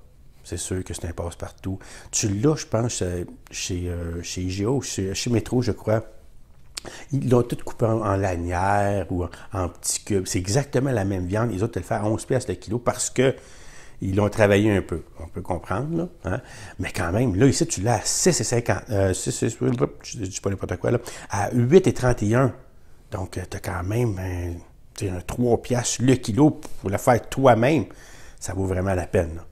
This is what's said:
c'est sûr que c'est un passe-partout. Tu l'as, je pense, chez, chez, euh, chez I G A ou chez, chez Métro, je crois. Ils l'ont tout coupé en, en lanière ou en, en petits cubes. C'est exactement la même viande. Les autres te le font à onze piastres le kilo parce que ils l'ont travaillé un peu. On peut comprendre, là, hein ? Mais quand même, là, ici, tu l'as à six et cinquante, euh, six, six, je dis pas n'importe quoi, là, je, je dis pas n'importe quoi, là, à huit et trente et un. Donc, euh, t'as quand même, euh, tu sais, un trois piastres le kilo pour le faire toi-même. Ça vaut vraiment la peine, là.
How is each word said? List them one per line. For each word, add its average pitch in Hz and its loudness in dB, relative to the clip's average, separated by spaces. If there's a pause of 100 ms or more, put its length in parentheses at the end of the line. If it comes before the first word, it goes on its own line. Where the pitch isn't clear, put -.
(440)
c'est - -8
sûr 92 -4
que - -8
c'est - -8
un 87 -6
passe-partout. - -8 (320)
Tu - 0
l'as, 107 2
je - -8
pense, 117 0
chez, 90 -4 (240)
chez, 90 -4
euh, 85 -6
chez 90 -6
I 90 -2
G 98 -2
A 110 2
ou 139 0
chez, 95 -2
chez - -2
Métro, 117 2
je 104 0
crois. 110 0 (1080)
Ils 131 0
l'ont 123 6
tout 147 -4
coupé - -2
en, 110 2
en 101 2
lanière 95 0
ou 87 -2
en, 82 -6 (240)
en 92 -2
petits - -6
cubes. 95 0
C'est - -2
exactement 127 0
la 104 2
même 92 -2
viande. 107 0
Les 92 -2
autres 113 -2
te - -4
le 90 -8
font 113 -4
à 104 -2
onze 110 -2
piastres 127 -2
le 90 -2
kilo 110 -4
parce - -2
que 131 2 (680)
ils 95 0
l'ont 101 4
travaillé 101 6
un 95 4
peu. 80 -4 (160)
On 82 -10
peut - -10
comprendre, 101 -4
là, 170 -2 (160)
hein ? 92 -4 (360)
Mais 90 -6
quand 85 -2
même, 107 2
là, 113 6
ici, 135 4
tu - -4
l'as 110 2
à 101 2
six - 2
et 110 -2
cinquante, 113 0
euh, 98 4
six, - -4
six, 117 0
je - -
dis 113 -6
pas 127 0
n'importe 123 0
quoi, 143 2
là, - - (140)
je, - -12
je 107 -6
dis 98 -8
pas 101 -2
n'importe 95 -4
quoi, - -2
là, 120 2 (320)
à - -2
huit 127 8
et 120 4
trente 123 0
et 107 2
un. 131 2 (580)
Donc, 92 -6
euh, 90 -6
t'as - -10
quand 90 -4
même, 107 0
euh, 90 -4 (420)
tu - -4
sais, 92 -2
un 90 -6
trois 120 2
piastres 120 -2
le 127 6
kilo 127 4
pour - -4
le 101 2
faire 120 4
toi-même. 127 6 (540)
Ça - -8
vaut 95 -2
vraiment 92 0
la 85 -2
peine, 82 0
là. 80 -14